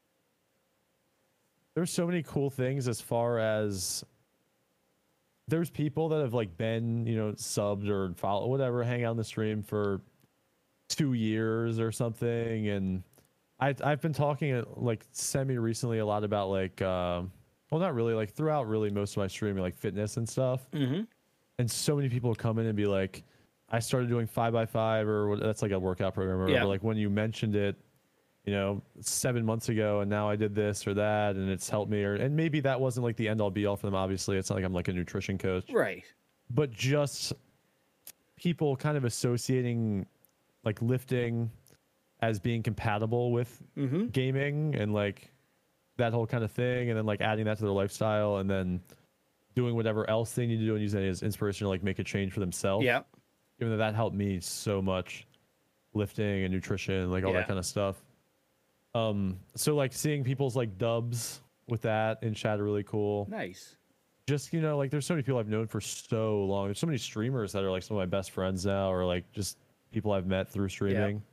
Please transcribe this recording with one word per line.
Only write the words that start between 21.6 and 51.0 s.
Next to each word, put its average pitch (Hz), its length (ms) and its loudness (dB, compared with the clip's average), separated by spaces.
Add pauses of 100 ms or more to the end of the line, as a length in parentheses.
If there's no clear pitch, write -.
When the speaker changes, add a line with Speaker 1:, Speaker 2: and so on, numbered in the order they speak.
Speaker 1:
And 120 100 0
so - 240 0
many 143 140 0
people 120 260 0
come 113 240 0
in 113 80 0
and 110 100 0
be 104 100 2
like, 95 380 0 (440)
"I 113 120 0
started 123 280 0
doing 117 180 2
five 117 260 0
by 113 120 2
five," 110 440 2
or 104 200 2
what, 104 120 0
that's, 110 200 0
like, 107 120 0
a 95 60 2
workout 92 360 0
program 95 240 0
or 92 60 2
whatever. - 160 6
Speaker 2:
Yeah. - 40 4
Speaker 1:
Like, 98 180 0
when 113 140 0
you 104 140 0
mentioned 107 460 0
it, 101 200 2 (680)
you 101 80 0
know, 98 260 0 (200)
seven 120 440 0
months 113 240 0
ago, 107 320 2
and 101 80 0
now 104 220 2
I 104 60 2
did 104 180 0
this 104 320 0
or 101 80 2
that, 104 420 2
and 95 140 0
it's 92 180 -4
helped 107 220 -2
me. 104 140 2
Or, 101 100 0
and 135 200 0
maybe 156 260 2
that 131 200 2
wasn't, 127 240 0
like, 117 120 0
the 110 120 0
end 110 140 0
all 101 80 2
be 101 160 0
all 101 100 2
for 101 100 -6
them. 101 80 0
Obviously, 95 440 0
it's 95 100 -2
not 101 80 0
like 98 80 0
I'm, 92 80 -2
like, 87 160 0
a 98 40 0
nutrition 92 440 -2
coach. 92 340 -2
Speaker 2:
Right. 110 340 0 (440)
Speaker 1:
But 139 220 0
just 135 600 0 (1040)
people 151 400 0
kind 151 200 0
of 139 80 0
associating, 117 1040 0 (580)
like, 107 160 -2
lifting 117 720 0 (720)
as 113 200 2
being 117 220 0
compatible 113 720 0
with 120 300 -2 (140)
Speaker 2:
Mm-hmm. 143 300 0
Speaker 1:
gaming 143 680 0
and, 104 180 0
like, 101 360 -2 (680)
that 117 140 2
whole 117 140 2
kind 117 180 -2
of 107 80 -4
thing, 123 360 0
and 113 80 2
then, 110 80 0
like, 107 160 0
adding 107 260 2
that 107 120 0
to 110 60 -2
their 101 80 2
lifestyle, 104 680 2
and 98 100 0
then 92 320 0 (760)
doing 120 200 2
whatever 110 340 2
else 113 260 2
they 123 120 0
need 113 120 0
to 110 60 0
do 110 100 2
and 107 80 0
using 101 180 0